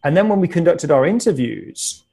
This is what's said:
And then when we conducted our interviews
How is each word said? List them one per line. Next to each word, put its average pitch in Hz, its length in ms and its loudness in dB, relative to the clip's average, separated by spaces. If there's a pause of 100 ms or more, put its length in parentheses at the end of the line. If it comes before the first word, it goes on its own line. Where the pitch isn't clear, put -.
And 147 140 0
then 208 120 2
when 202 120 2
we 180 80 0
conducted 170 420 0
our 135 140 4
interviews 131 1080 -4